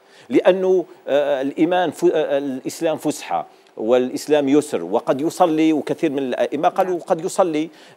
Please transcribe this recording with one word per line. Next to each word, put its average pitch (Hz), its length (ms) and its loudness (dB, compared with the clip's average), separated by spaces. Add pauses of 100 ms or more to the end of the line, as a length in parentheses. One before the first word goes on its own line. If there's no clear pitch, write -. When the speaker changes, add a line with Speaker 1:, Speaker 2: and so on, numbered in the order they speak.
(280)
Speaker 1:
لأنه، 185 560 2 (240)
آه، 139 340 0
الإيمان 160 480 0
ف-، - 140 -4
آه، 156 340 2
الإسلام 143 580 -4
فسحة 92 500 -4 (300)
والإسلام 127 720 2
يسر، 135 340 2
وقد 120 380 -2
يصلي، 160 520 2
وكثير 147 380 -2
من 135 80 -4
الأئمة 139 500 -2
قالوا 185 240 0
Speaker 2:
نعم. 170 80 -4
Speaker 1:
قد 165 240 -4
يصلي، 170 460 -2 (260)